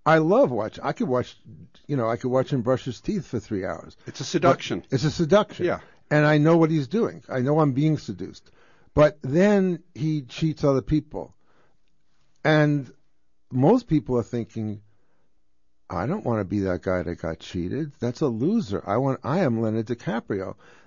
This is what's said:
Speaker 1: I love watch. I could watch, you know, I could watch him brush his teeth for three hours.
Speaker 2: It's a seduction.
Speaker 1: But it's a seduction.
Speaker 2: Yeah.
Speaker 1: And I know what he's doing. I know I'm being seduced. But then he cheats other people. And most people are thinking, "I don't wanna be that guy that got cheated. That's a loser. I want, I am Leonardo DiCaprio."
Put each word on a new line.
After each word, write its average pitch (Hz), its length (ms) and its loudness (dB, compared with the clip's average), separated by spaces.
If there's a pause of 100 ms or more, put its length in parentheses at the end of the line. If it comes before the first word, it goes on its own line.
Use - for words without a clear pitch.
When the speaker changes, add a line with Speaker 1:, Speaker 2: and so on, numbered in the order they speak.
Speaker 1:
I 156 140 6
love 180 320 4
watch. 107 320 -6
I 139 100 -4
could 220 140 -4
watch, 123 300 -2 (500)
you 143 100 -4
know, 113 120 0
I 117 80 0
could 123 140 -4
watch 127 200 0
him 131 120 -2
brush 127 220 0
his 123 160 -8
teeth 190 260 -4
for 120 120 -6
three 98 260 -6
hours. 87 320 -10 (100)
Speaker 2:
It's - 140 -14
a 131 40 -8
seduction. - 560 0
Speaker 1:
But - 140 -14
it's 117 100 0
a 151 60 2
seduction. 175 560 0
Speaker 2:
Yeah. 120 140 -2 (300)
Speaker 1:
And 151 160 4
I 151 120 4
know 160 180 6
what 165 140 4
he's 147 180 -2
doing. 175 400 -2
I 131 120 -4
know 147 200 2
I'm 147 120 4
being 147 260 2
seduced. - 520 -12 (440)
But 147 280 4
then 185 600 2 (120)
he 151 280 -2
cheats 156 420 -4
other 139 180 4
people. 101 520 -4 (1120)
And 147 460 2 (600)
most 151 360 4
people 127 320 0
are 110 60 -2
thinking, 107 580 -8 (1080)
"I 87 180 -4
don't 185 180 -4
wanna 110 200 0
be 98 160 -2
that 92 220 -2
guy 92 200 -2
that 82 180 -8
got 82 180 -6
cheated. 110 600 -6
That's 123 220 -4
a 160 40 0
loser. 120 580 -2
I 101 120 0
want, 135 260 0
I 143 180 -2
am 117 220 0
Leonardo 110 320 -2
DiCaprio." 107 640 -6 (300)